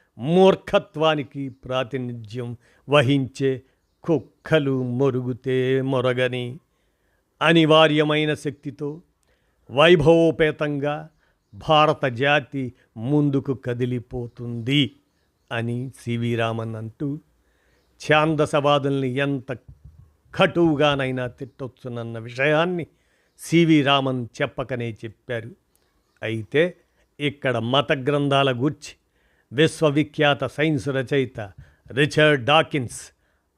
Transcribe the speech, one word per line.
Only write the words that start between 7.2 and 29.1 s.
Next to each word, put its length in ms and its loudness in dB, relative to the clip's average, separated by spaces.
అనివార్యమైన 920 4
శక్తితో 680 -10
వైభవోపేతంగా 1400 4
భారత 520 2
జాతి 680 -2
ముందుకు 580 0
కదిలిపోతుంది 1400 -4
అని 380 -6
సివి 360 -4
రామన్ 400 -4
అంటూ, 420 -8
ఛాందసవాదుల్ని 1080 0
ఎంత 500 -4
కటువుగానైనా 920 0
తిట్టొచ్చునన్న 920 -12
విషయాన్ని 680 0
సివి 440 4
రామన్ 440 0
చెప్పకనే 480 -6
చెప్పారు. 600 -12
అయితే 540 -2
ఇక్కడ 380 -4
మత 340 0
గ్రంథాల 600 0
గూర్చి 420 -4